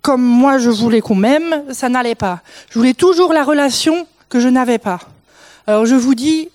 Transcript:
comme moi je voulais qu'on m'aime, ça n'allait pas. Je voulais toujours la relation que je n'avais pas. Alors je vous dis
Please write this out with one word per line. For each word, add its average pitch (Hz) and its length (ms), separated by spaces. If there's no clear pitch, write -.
comme 262 200
moi 247 360
je 240 120
voulais 220 320
qu'on 214 140
m'aime, 294 580
ça 247 160
n'allait 247 260
pas. 180 260
Je 226 100
voulais 247 140
toujours 349 400
la 302 100
relation 294 640
que 247 100
je 240 80
n'avais 247 300
pas. 185 220
Alors 214 180
je 247 100
vous 254 200
dis 311 400